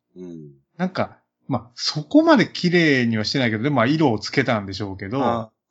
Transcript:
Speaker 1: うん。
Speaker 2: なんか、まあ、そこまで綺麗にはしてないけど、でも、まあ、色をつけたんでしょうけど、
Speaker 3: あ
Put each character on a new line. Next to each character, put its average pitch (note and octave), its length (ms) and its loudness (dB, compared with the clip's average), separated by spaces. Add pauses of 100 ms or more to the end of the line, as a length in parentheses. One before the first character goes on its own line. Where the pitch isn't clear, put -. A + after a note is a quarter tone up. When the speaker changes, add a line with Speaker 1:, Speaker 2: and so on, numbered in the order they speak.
(160)
Speaker 1:
う F3+ 80 -18
ん。 D#2 280 -16 (260)
Speaker 2:
な F3+ 100 -4
ん - 20 -2
か、 - 280 -6 (300)
ま B2+ 120 -2
あ、 - 140 -20
そ - 300 -6
こ D4 180 4
ま D#4+ 160 6
で F3+ 100 4
綺 - 220 -4
麗 D3+ 380 2
に A2+ 100 0
は G#2+ 60 -2
し - 80 -4
て C#3+ 80 -2
な B2+ 80 2
い A2 40 0
け A2 60 -2
ど、 G#2+ 60 -4
で C#3+ 80 0
も、 C#3 60 0
ま A#2+ 60 4
あ、 - 40 2
色 D3+ 240 2
を G#2+ 80 -2
つ - 100 -12
け - 140 0
た B2 160 0
ん G2 80 -10
で G2 60 -10
し F#2 100 -8
ょ G2 80 -8
う F#2+ 60 -12
け G2 120 -10
ど、 C3 140 -4
Speaker 3:
あ A#2 280 -2 (200)